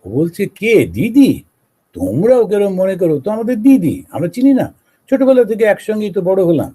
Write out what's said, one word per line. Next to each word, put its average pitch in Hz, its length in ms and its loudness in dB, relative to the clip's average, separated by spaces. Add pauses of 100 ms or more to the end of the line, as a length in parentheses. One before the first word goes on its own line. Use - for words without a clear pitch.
ও 92 60 -14
বলছে, 165 360 -4
"কে 196 400 0
দিদি? 220 560 2 (500)
তোমরা 214 440 0
ওকে 208 180 0
এরম 202 200 -2
মনে 190 220 -2
করো, 165 240 0
তো 202 100 -6
আমাদের 220 320 -4
দিদি, 240 480 2
আমরা - 180 -6
চিনি 262 260 2
না, 233 200 -2 (360)
ছোটবেলা 254 340 2
থেকে 214 200 -2
একসঙ্গেই 214 460 -2
তো 190 100 -4
বড় 185 240 0
হলাম।" 160 300 0